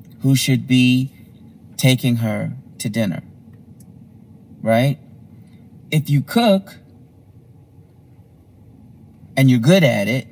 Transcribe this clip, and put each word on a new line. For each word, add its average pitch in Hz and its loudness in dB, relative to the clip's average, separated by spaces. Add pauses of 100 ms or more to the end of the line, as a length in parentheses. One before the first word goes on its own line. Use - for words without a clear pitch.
(240)
who 135 2
should 127 -2
be 127 2 (640)
taking 127 0
her 107 -6 (220)
to 113 -8
dinner, 104 -4 (1400)
right? 120 0 (920)
If 127 -2
you 143 2
cook 208 -2 (2500)
and 135 4
you're 123 4
good 170 4
at 107 -2
it 123 -4